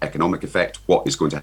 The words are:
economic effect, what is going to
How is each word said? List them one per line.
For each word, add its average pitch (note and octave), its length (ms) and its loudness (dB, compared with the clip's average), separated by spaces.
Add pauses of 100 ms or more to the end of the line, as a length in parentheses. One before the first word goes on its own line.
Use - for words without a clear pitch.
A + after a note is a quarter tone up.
economic D#2+ 420 -2
effect, - 420 -2
what F2 220 4
is - 80 -2
going D2+ 160 2
to D2 100 -6